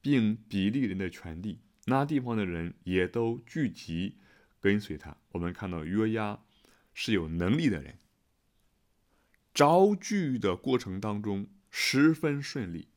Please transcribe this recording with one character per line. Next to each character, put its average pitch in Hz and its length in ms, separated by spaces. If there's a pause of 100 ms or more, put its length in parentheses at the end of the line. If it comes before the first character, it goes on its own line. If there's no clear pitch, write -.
并 113 360
比 98 340
利 135 120
人 95 140
的 95 140
全 82 320
地， 101 180 (260)
那 135 180
地 147 160
方 120 160
的 104 100
人 85 280 (100)
也 92 240
都 117 380
聚 151 220
集 87 500 (420)
跟 101 180
随 90 180
他。 78 200 (160)
我 90 80
们 87 120
看 98 160
到 85 160
约 107 280
押 107 320 (480)
是 - 200
有 90 140
能 87 320
力 165 100
的 87 140
人， 67 160 (1500)
招 180 440
聚 175 420
的 98 160
过 127 240
程 95 220
当 104 200
中 101 280 (200)
十 147 460
分 147 260
顺 113 320
利 82 140 (100)